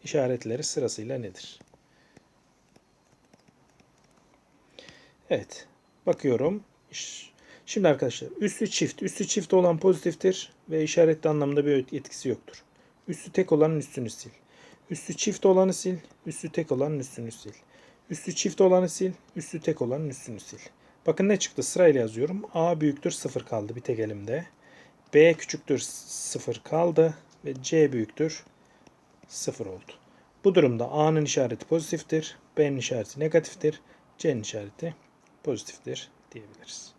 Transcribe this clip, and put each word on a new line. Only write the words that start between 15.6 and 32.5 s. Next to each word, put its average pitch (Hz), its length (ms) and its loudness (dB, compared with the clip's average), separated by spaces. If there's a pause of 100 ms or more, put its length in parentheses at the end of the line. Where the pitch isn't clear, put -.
sil. 180 140 -4 (300)
Üssü 160 260 -10
tek 160 200 -4
olanın 143 260 -2
üstünü 120 320 -10 (100)
sil. 104 160 -18 (540)
Üssü 175 240 -8
çift - 260 -4
olanı 185 360 6
sil. 185 160 -2 (240)
Üssü 160 240 -10
tek 156 220 -2
olanın 139 260 -4
üstünü 117 400 -12
sil. - 140 -20 (440)
Bakın 190 220 2
ne 202 100 4
çıktı? - 240 -4
Sırayla 156 380 6
yazıyorum. 131 420 -2 (120)
A 165 260 2
büyüktür 151 300 0
sıfır - 340 -6
kaldı 110 320 -6
bir 120 40 -10
tek 117 180 -4
elimde. 110 480 -6 (680)
B 160 200 10
küçüktür - 440 -4
sıfır - 840 -8
kaldı 160 500 2 (300)
ve 131 180 -8
C 151 300 4
büyüktür 131 520 -4 (840)
sıfır - 380 -8
oldu. 95 260 -16 (520)
Bu 190 100 6
durumda 123 360 4
A'nın 151 340 2
işareti 123 420 -2
pozitiftir, 160 720 -4 (200)